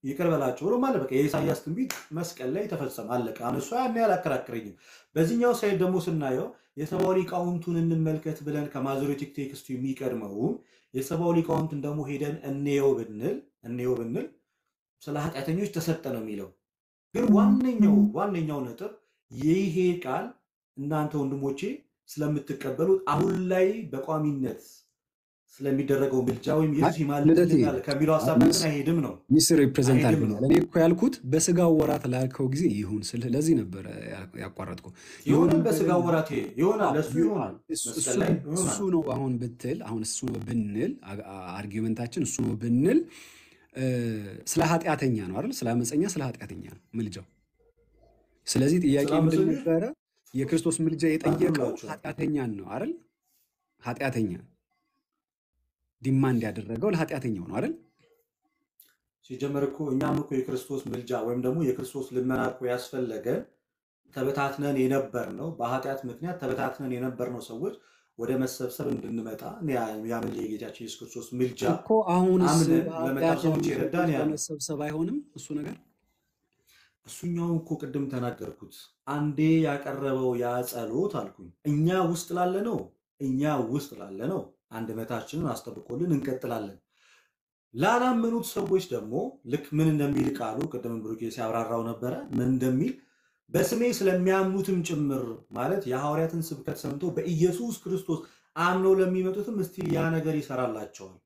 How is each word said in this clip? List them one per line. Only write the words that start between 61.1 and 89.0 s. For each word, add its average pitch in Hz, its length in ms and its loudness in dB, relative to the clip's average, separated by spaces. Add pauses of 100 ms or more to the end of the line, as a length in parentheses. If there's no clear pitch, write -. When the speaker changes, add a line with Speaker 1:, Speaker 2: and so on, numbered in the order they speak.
Speaker 1:
ወይም 120 180 -2
ደግሞ 127 200 0
የክርስቶስ 131 520 -2
ልመና 127 320 0
እኮ 120 200 -6
ያስፈለገን 123 760 -4 (760)
ተበታትነን 139 640 -2
የነበርነው፣ 131 760 -2
በኃጢአት 131 520 -4
ምክንያት 151 340 -8
ተበታትነን 127 540 -4
የነበርነው 123 500 -6
ሰዎች 120 320 -8 (440)
ወደ 117 200 -4
መሰብሰብ 127 500 -4
እንድንመጣ 113 520 -6 (260)
ያ፣ 131 120 0 (260)
ያ 117 160 -4
ምልጃ 107 180 -6
የጌታችን 107 420 -10
ኢየሱስ 113 180 -12
ክርስቶስ - 340 -14
ምልጃ 123 380 -2
Speaker 2:
እኮ - 200 -4 (180)
አሁንስ 180 400 6
Speaker 1:
አምነን 160 360 4
Speaker 2:
በኃጢአት 160 220 -4
Speaker 1:
ለመጣ 156 240 2 (120)
ሰዎች 156 200 2
Speaker 2:
ያሉ 147 100 0
Speaker 1:
የረዳን 170 380 0
ያ 147 80 2
ነው። 151 60 0
Speaker 2:
ለመሰብሰብ 151 560 -4
አይሆንም 160 380 -2 (160)
እሱ - 200 -16
ነገር? 147 220 -8 (1300)
Speaker 1:
እሱኛው 170 480 -4
እኮ 160 220 -2
ቅድም 139 320 -6
ተናገርኩት። 120 640 -8 (320)
አንዴ 147 320 -2 (220)
ያቀረበው 139 760 0
ያ 120 160 -2 (120)
ጸሎት 123 500 -4
አልኩኝ 98 340 -8 (160)
እኛ 151 240 2 (180)
ውስጥ 165 260 -2
ላለ 180 300 2
ነው፣ 226 160 -2 (420)
እኛ 135 220 0 (220)
ውስጥ 131 300 -4
ላለ 98 320 -12
ነው 180 140 -2 (300)
አንድነታችንን 113 800 -6
አስጠብቆልን 127 600 -6
እንቀጥላለን። 120 680 -2 (960)
ላላመኑት 233 720 2
ሰዎች 185 420 0
ደግሞ 110 260 -6 (300)